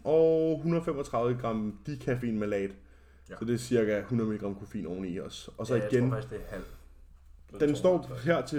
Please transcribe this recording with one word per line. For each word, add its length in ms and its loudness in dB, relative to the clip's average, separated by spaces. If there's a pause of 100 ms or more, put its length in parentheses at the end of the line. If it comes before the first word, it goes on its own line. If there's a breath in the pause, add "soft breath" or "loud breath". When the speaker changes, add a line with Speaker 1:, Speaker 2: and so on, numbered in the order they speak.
Speaker 1:
og 600 4
hundrede 220 2
femogtredive 560 0
gram 440 -2
dikaffeinmalat. 840 -2 (580 soft breath)
Speaker 2:
Ja. 100 -16
Speaker 1:
Så 60 -6
det 80 2
er 40 2
cirka 460 2
hundrede 260 0
milligram 260 -4
koffein 300 -8
oveni 320 -6
også. 400 -10
Og 100 -6
så 80 2
Speaker 2:
Ja, 80 2
jeg 100 -2
Speaker 1:
igen, 160 6
Speaker 2:
tror 80 -
faktisk, 160 -8
det 140 -6
er 40 -14
halv. 120 -8 (960)
Speaker 1:
Den 160 4
står 220 4
Speaker 2:
To 0 -
hundrede 160 -8
og 40 -10
halvtreds. 60 -10
Speaker 1:
her 220 2 (140)